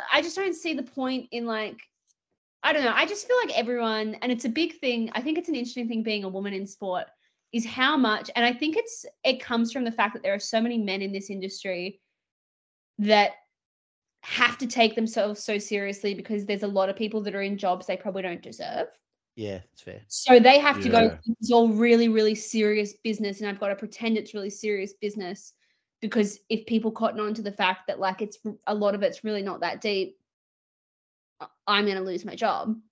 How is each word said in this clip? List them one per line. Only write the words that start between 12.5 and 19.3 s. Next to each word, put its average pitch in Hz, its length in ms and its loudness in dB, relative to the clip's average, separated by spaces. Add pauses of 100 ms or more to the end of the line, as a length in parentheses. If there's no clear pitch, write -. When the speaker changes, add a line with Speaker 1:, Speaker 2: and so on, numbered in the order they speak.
Speaker 1:
that 208 340 6 (920)
have 240 320 0
to 262 120 -6
take 226 260 4
themselves 214 480 -2
so 208 160 -2
seriously 202 560 -4
because 208 320 -6
there's 202 160 -2
a 208 60 -2
lot 190 200 2
of 190 60 -2
people 214 260 -4
that 196 140 -6
are 196 80 -4
in 196 160 -2
jobs 202 280 -2
they 185 100 -2
probably 190 260 -6
don't 175 180 -6
deserve. - 460 -8 (480)